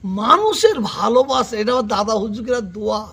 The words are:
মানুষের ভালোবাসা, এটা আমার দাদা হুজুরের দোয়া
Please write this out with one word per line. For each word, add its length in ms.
মানুষের 760
ভালোবাসা, 760
এটা 140
আমার 160
দাদা 260
হুজুরের 520
দোয়া 260